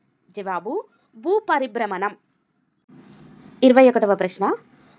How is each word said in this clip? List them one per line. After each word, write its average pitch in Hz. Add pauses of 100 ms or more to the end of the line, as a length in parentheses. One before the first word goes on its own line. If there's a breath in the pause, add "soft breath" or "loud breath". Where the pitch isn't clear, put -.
(380)
జవాబు, 190 (400)
భూపరిభ్రమణం. 226 (1500)
ఇరవై 254
ఒకటవ 220
ప్రశ్న, 190 (420 soft breath)